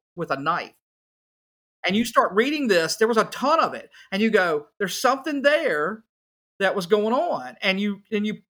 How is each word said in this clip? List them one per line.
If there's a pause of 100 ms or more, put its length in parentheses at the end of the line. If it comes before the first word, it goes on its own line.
(160)
with
a
knife. (1120)
And
you
start
reading
this,
there
was
a
ton
of
it. (220)
And
you
go, (120)
"There's
something
there (560)
that
was
going
on."
And
you, (100)
and
you, (160)